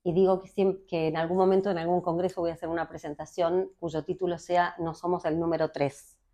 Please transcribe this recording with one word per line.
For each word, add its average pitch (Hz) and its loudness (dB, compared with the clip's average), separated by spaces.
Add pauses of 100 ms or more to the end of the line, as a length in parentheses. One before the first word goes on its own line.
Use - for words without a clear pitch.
y 175 0
digo 185 4
que 190 -20
siem-, 190 0
que 160 0
en 156 0
algún 165 0
momento, 190 4
en 175 -2
algún 170 0
congreso, 175 -2
voy 170 0
a - -6
hacer 160 -8
una 165 -2
presentación 170 -2
cuyo 156 -4
título 175 -2
sea 175 0
"No 165 -4
somos 175 -2
el 160 0
número 160 0
tres". - -4 (160)